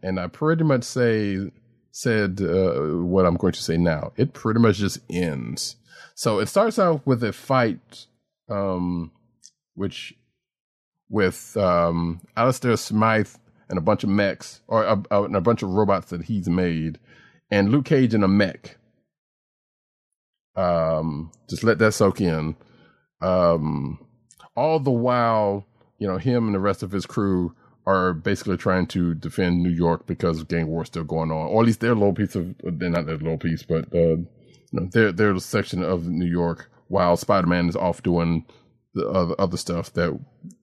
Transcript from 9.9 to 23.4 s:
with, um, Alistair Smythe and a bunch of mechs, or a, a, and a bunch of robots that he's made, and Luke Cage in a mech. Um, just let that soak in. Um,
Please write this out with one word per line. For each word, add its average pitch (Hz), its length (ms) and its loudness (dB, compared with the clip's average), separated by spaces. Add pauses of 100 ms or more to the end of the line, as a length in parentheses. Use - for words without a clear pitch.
with, 95 460 -2
um, 85 640 2 (140)
Alistair 120 400 2
Smythe 107 520 0 (400)
and 92 100 -4
a 82 40 -2
bunch 98 220 0
of 98 60 -2
mechs, - 560 -2
or 110 180 2
a, 101 260 0
a, 101 140 2
and 101 120 -4
a 95 40 2
bunch 113 220 2
of 98 60 -4
robots 98 420 2
that 85 140 -8
he's 95 240 -4
made, 85 500 0 (520)
and 101 200 4
Luke 139 140 2
Cage 131 300 2
in 104 100 4
a 95 40 4
mech. 98 500 0 (1800)
Um, 80 760 -2 (180)
just - 140 -8
let 110 160 2
that 110 140 4
soak 98 280 2
in. 78 360 -2 (640)
Um, 82 800 0 (580)